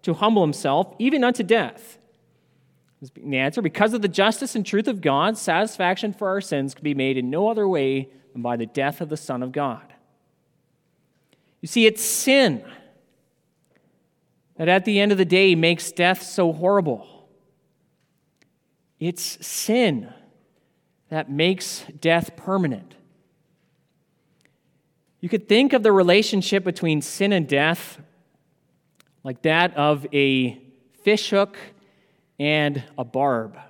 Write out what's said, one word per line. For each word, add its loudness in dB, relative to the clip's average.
to -2
humble 2
himself, -2
even 0
unto 0
death?" -2
The -6
answer, -2
"Because 0
of -2
the 0
justice 0
and -2
truth -2
of -4
God, 0
satisfaction -2
for -6
our -2
sins -6
could -20
be -2
made -2
in -4
no -2
other -2
way -2
than -12
by -4
the -6
death -4
of -8
the -8
Son -8
of -8
God." -8
You -14
see, 4
it's 4
sin 2
that -2
at 2
the 0
end 4
of 0
the 4
day 4
makes 0
death 0
so -2
horrible. -2
It's -8
sin -2
that -8
makes -2
death 0
permanent. -4
You -8
could -2
think 4
of 2
the 6
relationship 4
between -2
sin -2
and 0
death 0
like -10
that 2
of 0
a 0
fishhook 0
and 0
a -6
barb. -2